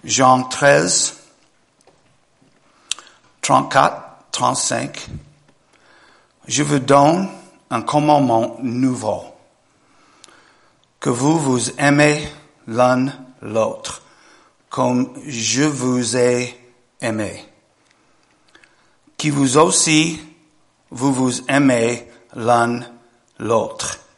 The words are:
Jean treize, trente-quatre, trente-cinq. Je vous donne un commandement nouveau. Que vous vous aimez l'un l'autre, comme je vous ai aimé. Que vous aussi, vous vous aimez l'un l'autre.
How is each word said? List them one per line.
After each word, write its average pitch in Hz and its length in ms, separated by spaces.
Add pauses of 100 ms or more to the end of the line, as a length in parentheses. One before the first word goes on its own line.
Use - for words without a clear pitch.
Jean 127 400
treize, 143 720 (2250)
trente-quatre, 139 640 (280)
trente-cinq. 123 760 (1400)
Je 127 160
vous 147 160
donne 143 500 (420)
un 117 120
commandement 139 800
nouveau. 120 600 (1800)
Que 143 100
vous 139 280
vous 127 400
aimez 147 500 (380)
l'un 127 400 (340)
l'autre, 107 600 (680)
comme 127 460 (120)
je 117 360
vous 127 540
ai 123 420 (420)
aimé. 107 460 (1700)
Que 151 140
vous 139 260
aussi, 165 640 (680)
vous 135 220
vous 127 360
aimez 123 600 (260)
l'un 120 460 (580)
l'autre. 113 600 (180)